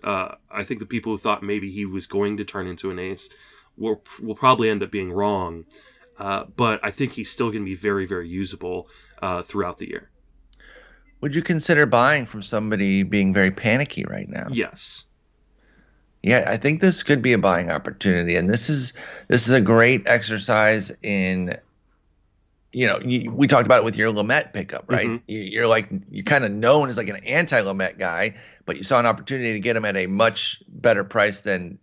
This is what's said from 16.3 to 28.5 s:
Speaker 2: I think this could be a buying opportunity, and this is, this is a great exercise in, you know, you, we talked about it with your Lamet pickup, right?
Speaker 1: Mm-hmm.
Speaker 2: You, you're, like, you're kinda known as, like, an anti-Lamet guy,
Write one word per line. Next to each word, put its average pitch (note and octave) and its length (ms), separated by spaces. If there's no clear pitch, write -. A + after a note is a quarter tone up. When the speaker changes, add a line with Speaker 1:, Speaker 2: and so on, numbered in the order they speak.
Speaker 2:
I A2+ 120
think D3 220
this F#3 220
could C#3+ 200
be B2 100
a A2+ 60
buying F2+ 320
opportunity, E2+ 680
and F2 120
this A2+ 220
is, C3+ 220
this - 180
is A#2 80
a C3 60
great A2+ 460
exercise G#2+ 840
in, F#2 520
you B2 140
know, G2 180
you, B2 260
we C3 160
talked A#2+ 200
about A#2+ 140
it G2+ 40
with A2 120
your A2 140
Lamet G#2+ 440
pickup, - 360
right? G#2+ 160
Speaker 1:
Mm-hmm. A#2 240
Speaker 2:
You, G#2+ 100
you're, G#2+ 260
like, A2+ 220
you're G2 140
kinda C3+ 240
known A#2+ 400
as, A#2+ 80
like, G#2 120
an G2+ 80
anti-Lamet A2 720
guy, F#2 360